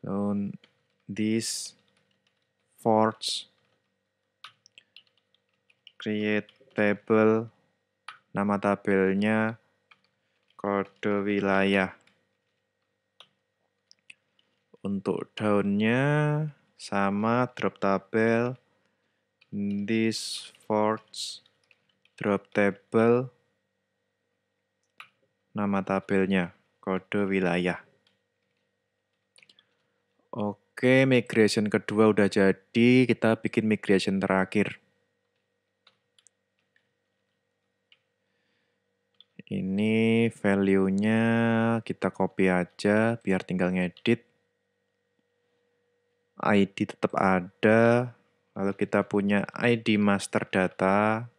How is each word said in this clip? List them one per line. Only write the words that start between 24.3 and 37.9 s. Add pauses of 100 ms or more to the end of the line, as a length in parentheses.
nama
tabelnya, (320)
kode
wilayah. (2500)
Oke,
migration
kedua
udah
jadi,
kita
bikin
migration
terakhir. (4000)